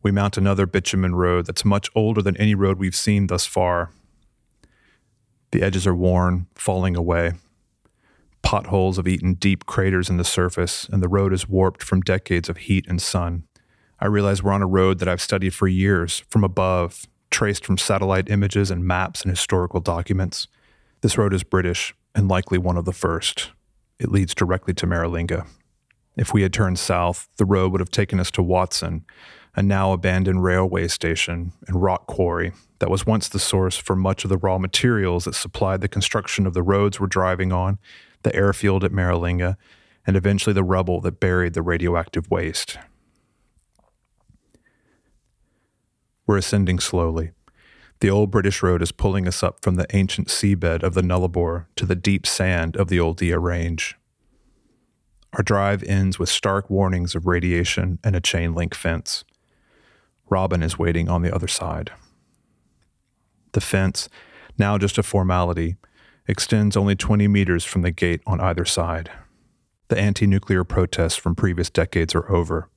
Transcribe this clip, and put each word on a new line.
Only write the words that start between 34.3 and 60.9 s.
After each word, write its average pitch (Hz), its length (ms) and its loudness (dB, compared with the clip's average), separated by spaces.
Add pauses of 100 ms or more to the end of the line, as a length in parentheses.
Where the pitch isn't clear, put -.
raw 92 200 0
materials 95 640 0
that - 120 -6
supplied 95 440 -2
the 98 80 -4
construction 98 580 -2
of 90 80 -2
the 90 80 0
roads 98 380 2
we're 101 80 -2
driving 92 460 0
on, 92 260 0 (440)
the - 120 0
airfield 98 480 2
at 90 80 0
Maralinga, 87 640 0 (500)
and 95 120 2
eventually 98 340 2
the 95 140 2
rubble 90 340 0
that 92 220 -4
buried 90 320 0
the 82 80 -2
radioactive 85 680 -2
waste. - 480 -4 (3500)
We're 104 100 4
ascending 92 420 0
slowly. 82 520 -2 (680)
The 98 80 4
old 101 220 2
British 98 300 0
road 90 200 2
is 82 100 -2
pulling 95 380 -2
us - 140 -4
up 90 180 -4
from 92 140 0
the 87 200 0
ancient 95 320 0
seabed 85 560 0
of 90 100 -2
the 92 80 0
Nullarbor 90 680 0 (100)
to - 80 -4
the 92 100 0
deep 98 320 0
sand 85 480 0
of 87 140 0
the 90 80 2
Oldea 85 440 0
Range. 85 540 -2 (1400)
Our - 100 0
drive 101 400 2
ends 95 360 0
with 87 80 -2
stark 98 420 0
warnings 92 460 0
of 85 100 -4
radiation 87 800 0
and 95 140 0
a - 20 0
chain 85 340 -2
link 85 220 -4
fence. - 480 -6 (1080)
Robin 92 320 0
is 82 160 -4
waiting 85 300 0